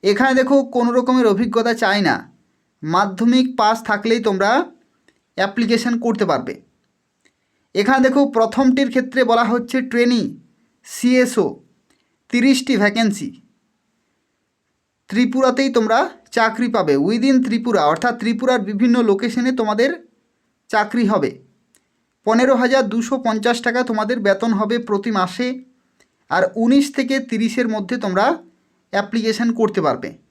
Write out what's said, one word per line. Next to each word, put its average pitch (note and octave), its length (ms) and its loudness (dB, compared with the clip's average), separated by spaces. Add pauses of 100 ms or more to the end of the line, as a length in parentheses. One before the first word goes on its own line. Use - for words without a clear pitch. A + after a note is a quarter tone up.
এখানে A3 300 2
দেখো C4 220 4 (140)
কোনো A#3+ 220 0
রকমের B3 340 2
অভিজ্ঞতা A3 480 0
চাই G#3 280 0
না, D3+ 120 2 (680)
মাধ্যমিক G3+ 640 2 (100)
পাস A3 260 2
থাকলেই A3+ 400 -2
তোমরা G3 280 0 (880)
অ্যাপ্লিকেশন A3+ 600 0
করতে A#3 260 -2
পারবে। C#3 300 -4 (1200)
এখানে B3 300 2
দেখো C4 160 2 (160)
প্রথমটির B3+ 540 2
ক্ষেত্রে B3+ 340 -2
বলা A#3 200 2
হচ্ছে A#3+ 320 -2 (120)
ট্রেনি A#3+ 340 2 (640)
সিএসও, B3 600 0 (840)
তিরিশটি C4 460 2
ভ্যাকেন্সি। G#3 520 0 (1800)
ত্রিপুরাতেই B3+ 640 0
তোমরা A3 260 2 (380)
চাকরি A3+ 320 0
পাবে, F#3 260 0 (120)
within A#3+ 380 2
ত্রিপুরা, A3+ 380 0 (100)
অর্থাৎ A#3+ 260 -2
ত্রিপুরার A#3+ 500 -2
বিভিন্ন A#3 340 2
লোকেশনে A#3 500 0
তোমাদের A3+ 380 0 (800)
চাকরি A3 360 0
হবে। F#3+ 240 0 (960)
পনেরো B3 300 4
হাজার B3+ 320 2
দুশো A#3 260 -4 (120)
পঞ্চাশ A3+ 300 0 (100)
টাকা A#3+ 160 -2
তোমাদের A3 380 -2
বেতন G3+ 320 0
হবে G#3+ 260 0
প্রতি A3 400 -4
মাসে। F#3 300 -4 (840)
আর F3 120 0 (140)
উনিশ B3+ 300 2 (100)
থেকে C4+ 180 -2 (140)
তিরিশের A3+ 400 -2
মধ্যে G#3+ 300 -6
তোমরা G3 280 0 (680)
অ্যাপ্লিকেশন A3 600 -2
করতে A3 280 0
পারবে। C3+ 300 -2 (200)